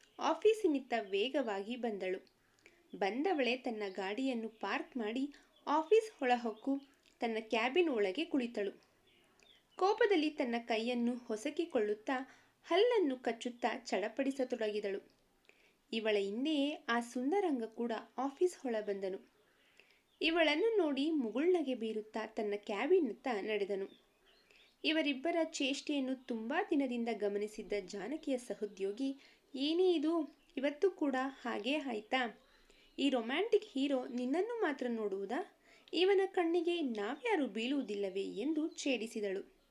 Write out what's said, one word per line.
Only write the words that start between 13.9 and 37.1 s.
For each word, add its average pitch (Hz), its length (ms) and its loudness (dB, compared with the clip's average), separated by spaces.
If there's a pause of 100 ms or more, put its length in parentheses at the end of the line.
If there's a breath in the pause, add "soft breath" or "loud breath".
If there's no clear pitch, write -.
ಇವಳ 220 240 2
ಹಿಂದೆಯೇ 277 540 0 (180)
ಆ 240 100 2
ಸುಂದರಂಗ 269 640 0
ಕೂಡ 233 280 -4 (260)
ಆಫೀಸ್ 277 480 0
ಒಳ 240 160 0
ಬಂದನು. 196 500 -4 (920 soft breath)
ಇವಳನ್ನು 330 560 4
ನೋಡಿ 294 340 2
ಮುಗುಳ್ನಗೆ 277 640 2
ಬೀರುತ್ತಾ 220 500 -4
ತನ್ನ 214 320 -4
ಕ್ಯಾಬಿನತ್ತ 254 680 0 (140)
ನಡೆದನು. 196 600 -4 (800 soft breath)
ಇವರಿಬ್ಬರ 311 600 0
ಚೇಷ್ಟೆಯನ್ನು 277 720 -2
ತುಂಬಾ 254 540 -4
ದಿನದಿಂದ 247 480 0
ಗಮನಿಸಿದ್ದ 202 560 -4 (120)
ಜಾನಕಿಯ 254 520 -4
ಸಹೋದ್ಯೋಗಿ, 208 800 -6 (380 loud breath)
"ಏನೇ 330 380 4
ಇದು, 320 440 0 (200)
ಇವತ್ತು 294 340 0
ಕೂಡ 285 280 0
ಹಾಗೇ 254 580 -2
ಆಯ್ತಾ? 247 640 -2 (600 soft breath)
ಈ 269 100 4
ರೊಮ್ಯಾಂಟಿಕ್ 277 560 2
ಹೀರೋ 269 420 0
ನಿನ್ನನ್ನು 320 540 0
ಮಾತ್ರ 277 280 0
ನೋಡುವುದಾ? 214 720 -4 (340 loud breath)
ಇವನ 370 320 6
ಕಣ್ಣಿಗೆ 349 560 2
ನಾವ್ಯಾರು 262 640 0